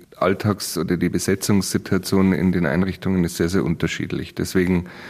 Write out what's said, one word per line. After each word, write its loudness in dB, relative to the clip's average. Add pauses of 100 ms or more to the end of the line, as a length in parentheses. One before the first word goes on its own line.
(160)
Alltags- -2
oder 0
die 0
Besetzungssituation 2
in 2
den 0
Einrichtungen 0
ist -2
sehr, 0
sehr 2
unterschiedlich. -4
Deswegen 0 (240)